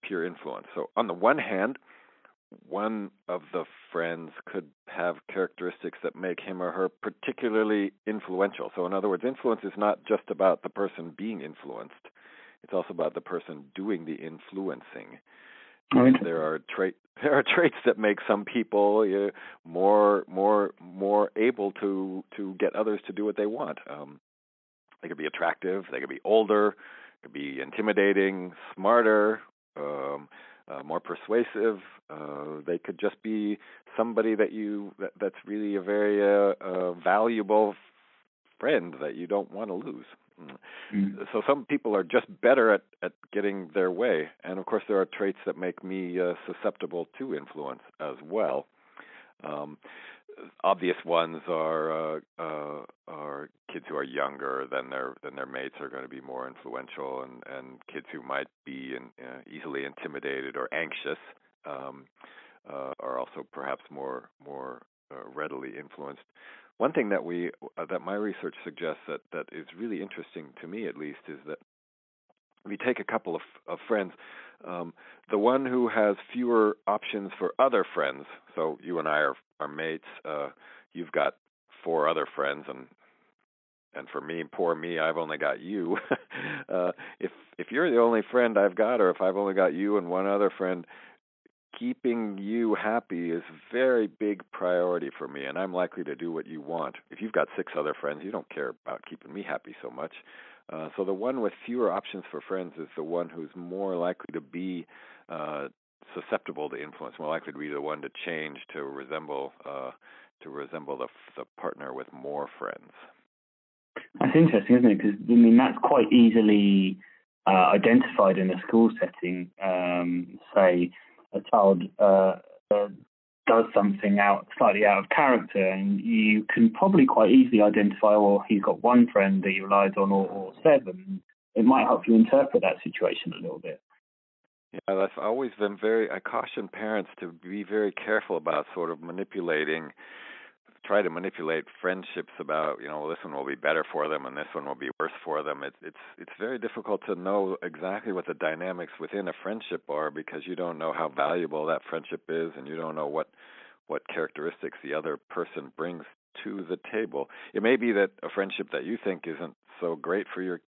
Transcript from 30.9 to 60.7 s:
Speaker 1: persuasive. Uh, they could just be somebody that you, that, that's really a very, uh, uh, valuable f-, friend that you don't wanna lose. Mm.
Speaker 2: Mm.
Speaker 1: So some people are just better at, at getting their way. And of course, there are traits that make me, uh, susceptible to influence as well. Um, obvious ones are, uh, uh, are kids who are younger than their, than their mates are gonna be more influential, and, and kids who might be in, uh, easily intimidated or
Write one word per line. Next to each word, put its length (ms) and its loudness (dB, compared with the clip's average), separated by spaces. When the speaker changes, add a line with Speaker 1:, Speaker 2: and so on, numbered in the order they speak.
Speaker 1:
persuasive. 800 -2
Uh, 560 -12
they 120 -2
could 220 -10
just 220 -4
be 360 -4
somebody 380 0
that 160 0
you, 480 -8
that, 200 -8
that's 160 -4
really 300 -4
a 60 0
very, 420 2
uh, 380 6
uh, 320 -4
valuable 800 2
f-, 40 -10
friend 420 0
that 140 -6
you 120 -10
don't 240 -2
wanna 240 -8
lose. 300 -10
Mm. 160 -18
Speaker 2:
Mm. 380 -2
Speaker 1:
So 160 -2
some 180 2
people 300 -2
are 80 2
just 220 0
better 320 6
at, 80 2
at 120 -6
getting 420 -4
their 180 2
way. 380 0
And 160 -8
of 60 -10
course, 220 -2
there 120 2
are 60 4
traits 400 -4
that 120 -4
make 260 -6
me, 360 -6
uh, 140 0
susceptible 600 -6
to 180 -6
influence 460 -12
as 240 -8
well. 440 -4
Um, 340 -10
obvious 420 0
ones 420 0
are, 720 -2
uh, 20 -8
uh, 480 -10
are 420 -12
kids 180 -12
who 60 -8
are 80 -4
younger 640 -6
than 200 -8
their, 340 -8
than 120 -14
their 120 -10
mates 320 -12
are 100 -12
gonna 180 -14
be 140 -16
more 260 -12
influential, 760 -12
and, 180 -18
and 220 -18
kids 200 -14
who 100 -14
might 260 -8
be 320 -14
in, 300 -16
uh, 140 -16
easily 360 -10
intimidated 680 -10
or 160 -6